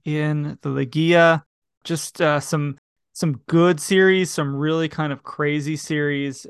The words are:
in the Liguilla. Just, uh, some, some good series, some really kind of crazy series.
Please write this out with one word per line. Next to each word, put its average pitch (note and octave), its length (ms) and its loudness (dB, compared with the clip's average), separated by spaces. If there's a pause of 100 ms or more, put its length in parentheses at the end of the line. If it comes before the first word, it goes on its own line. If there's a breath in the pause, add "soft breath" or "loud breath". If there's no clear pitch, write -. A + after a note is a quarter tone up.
in D3+ 560 -2
the C#3+ 100 -6
Liguilla. D#3+ 720 2 (400)
Just, - 380 -6
uh, D3 180 2
some, D3 380 -4 (340)
some D3 340 -4
good E3+ 320 4
series, F#3+ 520 2
some C#3 260 -4
really D#3 320 -2
kind D3+ 240 -6
of C#3 100 -12
crazy D3+ 540 -4
series. C#3+ 720 -4